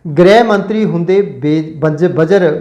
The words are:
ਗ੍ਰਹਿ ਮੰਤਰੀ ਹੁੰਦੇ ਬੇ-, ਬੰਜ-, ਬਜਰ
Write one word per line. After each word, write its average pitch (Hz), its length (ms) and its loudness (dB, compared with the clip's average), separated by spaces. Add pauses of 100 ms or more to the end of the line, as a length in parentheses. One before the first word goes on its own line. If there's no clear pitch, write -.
(200)
ਗ੍ਰਹਿ 202 240 6
ਮੰਤਰੀ 214 420 -2
ਹੁੰਦੇ 170 360 0
ਬੇ-, 156 540 -4
ਬੰਜ-, 151 340 -2
ਬਜਰ 160 520 0